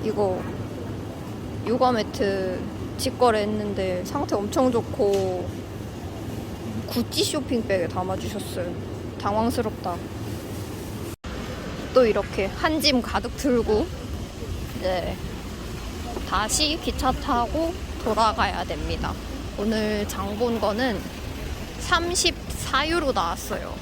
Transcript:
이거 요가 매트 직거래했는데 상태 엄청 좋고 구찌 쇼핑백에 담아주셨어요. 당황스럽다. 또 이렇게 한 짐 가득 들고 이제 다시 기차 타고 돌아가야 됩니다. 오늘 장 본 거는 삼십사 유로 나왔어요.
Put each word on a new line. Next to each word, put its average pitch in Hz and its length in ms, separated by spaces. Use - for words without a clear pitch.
이거 196 380
요가 254 240
매트 196 720
직거래했는데 208 1080
상태 294 300
엄청 214 360
좋고 196 800
구찌 - 360
쇼핑백에 226 640
담아주셨어요. 185 880
당황스럽다. 214 800
또 254 120
이렇게 208 400
한 311 360
짐 262 200
가득 220 360
들고 240 500
이제 185 380
다시 294 520
기차 262 300
타고 262 600
돌아가야 202 600
됩니다. 160 500
오늘 214 500
장 196 300
본 233 220
거는 214 400
삼십사 339 1080
유로 320 220
나왔어요. 180 720